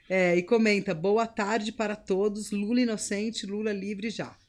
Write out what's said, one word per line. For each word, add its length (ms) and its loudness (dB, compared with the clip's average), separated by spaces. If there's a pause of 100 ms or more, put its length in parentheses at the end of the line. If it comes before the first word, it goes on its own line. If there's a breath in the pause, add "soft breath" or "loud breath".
é, 280 4
e 60 4
comenta: 520 2
"Boa 320 2
tarde 460 -2
para 240 -4
todos, 560 -2
Lula 300 2
inocente, 640 -2
Lula 280 -4
livre 360 -6
já." 300 -8 (100)